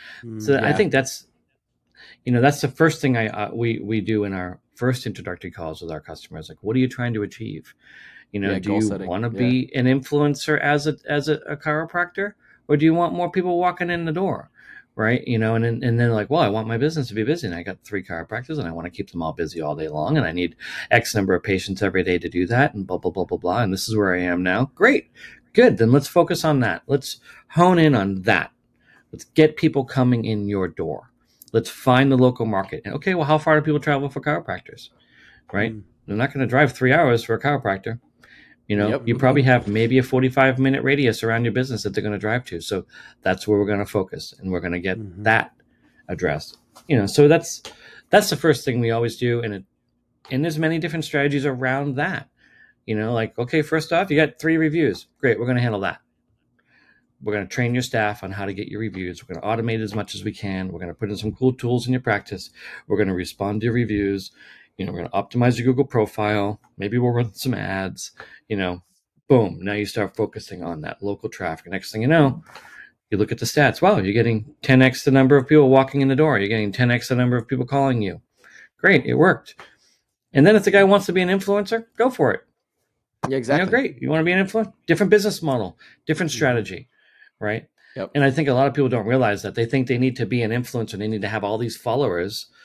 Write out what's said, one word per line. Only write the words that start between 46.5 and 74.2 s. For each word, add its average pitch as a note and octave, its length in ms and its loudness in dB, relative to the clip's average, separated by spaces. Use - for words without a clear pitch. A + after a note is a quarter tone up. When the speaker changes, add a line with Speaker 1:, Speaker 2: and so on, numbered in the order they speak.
Speaker 2:
You C#3+ 100 2
know, G2+ 80 2
so D3 220 6
that's, E3 340 2
that's G3 220 4
the D#3+ 40 0
first D3 300 0
thing B2+ 140 -2
we A#2 100 0
always A#2 280 -2
do. A#2+ 240 0
And G#2+ 120 -6
it, G2 100 -10
and C3+ 120 -2
there's D#3+ 140 -4
many D#3+ 220 0
different D#3 260 -4
strategies C#3+ 400 0
around C3+ 520 -2
that. D#3 300 -4
You A2 80 -2
know, A2 180 -2
like, A2 240 -2
okay, C3+ 240 0
first D#3 320 -2
off, F#3 160 0
you D3 80 0
got D3+ 220 2
three D#3+ 180 0
reviews. D#3 480 0
Great, A2 200 2
we're A#2+ 60 -4
gonna B2 160 0
handle A2 200 -2
that. F2 180 -4
We're G#2 120 -4
gonna G2+ 140 -4
train A#2+ 280 -2
your B2+ 80 0
staff G#2 400 -2
on F#2+ 80 -8
how G2 140 -8
to G2 80 -6
get G2 140 -10
your G2+ 140 -10
reviews. F#2 460 -8
We're F2 80 -12
gonna - 100 -10
automate A2+ 360 -2
as G#2 140 -6
much G#2 200 -8
as G2 80 -12
we G#2+ 100 -6
can. F#2+ 380 -8
We're E2+ 80 -12
gonna F2 140 -10
put G#2 180 -8
in G2+ 60 -6
some G#2 160 -6
cool B2+ 200 2
tools A#2+ 340 -2
in B2+ 60 0
your B2+ 80 -2
practice. G2+ 480 -4
We're G2 100 0
gonna G2 180 2
respond G2+ 460 -6
to A2+ 40 -2
your A#2+ 80 0
reviews. G2+ 580 -2
You F#2+ 80 -6
know, - 60 -6
we're E2+ 160 -8
gonna G2 160 -4
optimize A#2+ 340 0
your A#2 80 -4
Google C3 200 2
profile. G#2+ 720 -2
Maybe G2+ 200 -4
we'll B2 160 2
run A#2+ 200 -2
some B2+ 200 -4
ads, F#2+ 580 -6
you G#2+ 80 -4
know, F2+ 260 -4
boom. G#2+ 320 4
Now G2 120 -6
you G#2 120 -4
start G2+ 320 -6
focusing G2 460 -6
on D#2+ 180 -8
that D#2+ 200 -12
local G2+ 280 -8
traffic. E2 420 -10
Next F#2+ 220 -10
thing A2 80 -4
you B2+ 80 2
know, D3+ 340 2
you G#2 80 0
look G#2 140 0
at B2+ 80 -6
the A#2 60 -6
stats. - 360 2
Wow, F#3+ 180 4
you're F#2+ 140 0
getting A2+ 480 0